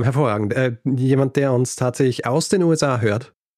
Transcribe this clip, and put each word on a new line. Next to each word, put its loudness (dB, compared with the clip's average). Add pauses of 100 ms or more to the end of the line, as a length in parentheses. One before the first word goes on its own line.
hervorragend. 0
Äh, -2
jemand, 0
der 2
uns -2
tatsächlich -2
aus -2
den 2
U 4
S 0
A 0
hört -2 (240)